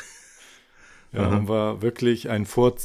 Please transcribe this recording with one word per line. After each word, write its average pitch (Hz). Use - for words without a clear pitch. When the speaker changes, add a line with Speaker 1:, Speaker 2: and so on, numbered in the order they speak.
Speaker 1:
Ja, 104
Speaker 2:
Aha. 98
Speaker 1:
und 104
war 107
wirklich 117
ein 107
Vor-, 123